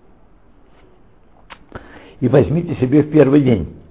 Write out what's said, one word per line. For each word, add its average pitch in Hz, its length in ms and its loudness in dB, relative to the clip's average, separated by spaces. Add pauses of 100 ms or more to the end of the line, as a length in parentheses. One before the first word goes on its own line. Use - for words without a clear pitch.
(2250)
"И 127 80 -2
возьмите 143 480 0
себе 131 280 0
в 151 80 -8
первый 147 300 2
день". 113 360 -2 (140)